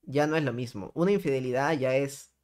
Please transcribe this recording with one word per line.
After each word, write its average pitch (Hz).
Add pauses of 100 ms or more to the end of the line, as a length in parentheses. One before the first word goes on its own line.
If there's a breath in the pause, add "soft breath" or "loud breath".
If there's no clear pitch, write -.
Ya 147
no 156
es 160
lo 120
mismo. 120
Una 175
infidelidad 139
ya 131
es 139 (120)